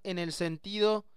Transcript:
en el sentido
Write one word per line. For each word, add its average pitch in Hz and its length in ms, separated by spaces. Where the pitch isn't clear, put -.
en 180 140
el 165 140
sentido 208 720